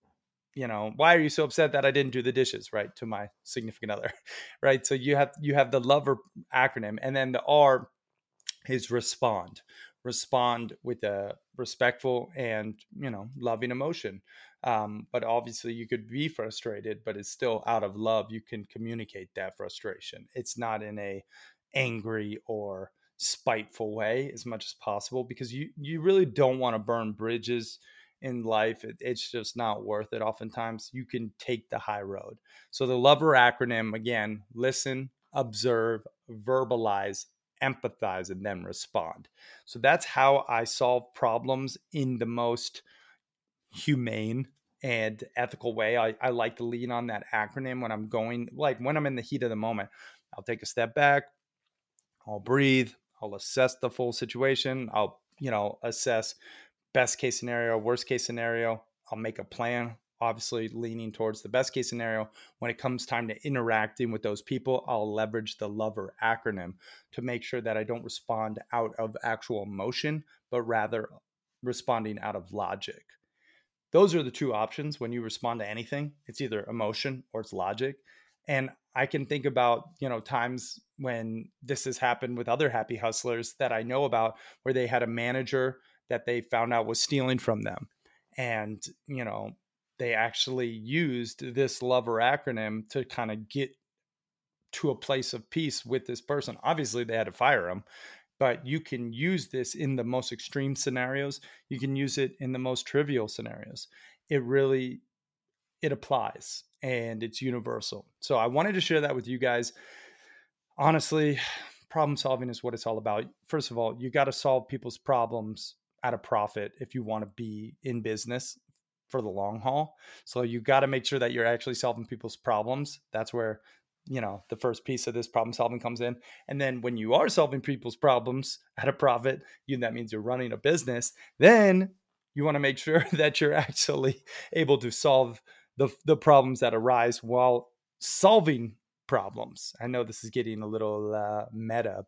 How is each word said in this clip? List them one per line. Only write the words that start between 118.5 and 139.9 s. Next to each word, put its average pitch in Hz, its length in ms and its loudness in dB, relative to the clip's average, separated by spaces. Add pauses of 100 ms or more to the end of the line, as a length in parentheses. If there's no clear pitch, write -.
for 131 120 -4
the 107 80 -4
long 101 320 -4
haul. 139 360 -2 (280)
So - 180 -4
you 120 180 -2
gotta 135 260 6
make 131 180 0
sure 139 140 -2
that 123 140 2
you're 117 140 2
actually 120 280 0
solving 117 320 -2
people's 113 300 -12
problems. 127 640 -2 (120)
That's 110 220 -4
where, 110 260 -2 (460)
you 131 140 -4
know, 101 280 -6
the 117 80 -6
first 117 280 -2
piece 127 220 -4
of 120 80 -4
this 117 140 -4
problem 117 240 0
solving 120 280 0
comes 120 200 -6
in. 120 160 -2 (320)
And 139 120 -4
then 131 200 -2
when 123 160 -2
you 110 180 2
are 185 140 6
solving 139 320 2
people's 120 360 -4
problems 127 640 2 (180)
at 131 100 0
a 131 40 2
profit, 135 500 2 (240)
you, 135 120 -2
that 117 160 -2
means 117 180 -8
you're 107 100 -6
running 123 300 -4
a 107 40 -6
business, 127 560 0 (260)
then 190 520 10 (440)
you 143 100 0
wanna 147 160 2
make 135 180 2
sure 156 300 6
<laughs> - 40 0
that 151 280 4
you're 147 120 4
actually 139 720 2 (300)
able 143 260 6
to 117 120 -2
solve 131 520 4 (340)
the, 135 120 4 (160)
the 151 120 6
problems 131 440 8
that 117 140 4
arise 120 480 4
while 123 480 4 (280)
solving 156 760 4 (340)
problems. 110 720 -4
I 117 80 -4
know 123 160 0